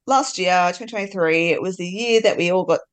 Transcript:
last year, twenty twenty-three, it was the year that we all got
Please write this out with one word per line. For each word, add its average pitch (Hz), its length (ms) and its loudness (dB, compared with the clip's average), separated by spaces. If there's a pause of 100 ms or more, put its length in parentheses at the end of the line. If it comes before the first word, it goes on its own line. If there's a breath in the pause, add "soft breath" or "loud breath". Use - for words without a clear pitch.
last - 320 0
year, 180 360 2
twenty 226 160 -14
twenty-three, 170 600 0
it 151 100 0
was 185 160 -4
the 180 100 -8
year 226 360 0
that 220 160 2
we 170 120 0
all 185 140 0
got 170 160 0 (120)